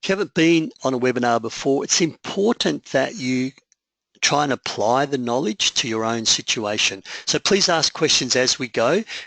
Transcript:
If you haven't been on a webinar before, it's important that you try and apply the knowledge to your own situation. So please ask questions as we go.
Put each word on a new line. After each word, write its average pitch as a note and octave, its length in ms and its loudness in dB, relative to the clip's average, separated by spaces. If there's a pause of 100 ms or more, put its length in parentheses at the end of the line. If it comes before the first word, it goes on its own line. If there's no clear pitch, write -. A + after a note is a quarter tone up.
If - 60 -10
you F#3+ 40 2
haven't F#3+ 220 -2
been E3 380 4 (100)
on C3 120 0
a B2+ 40 0
webinar A#2+ 420 2
before, C3+ 440 -2
it's - 160 0
important F#3 880 -2
that C3 280 0
you B2+ 380 -2 (680)
try D3 240 2
and C#3+ 80 0
apply A#2+ 540 0
the C#3 120 -4
knowledge B2+ 560 -2
to - 140 -2
your A2 160 -2
own A2+ 200 -2
situation. G#2 800 -2 (240)
So - 120 0
please G3 300 2
ask E3 240 2
questions C#3+ 440 0
as B2+ 220 2
we C3 100 -6
go. C3 340 2 (240)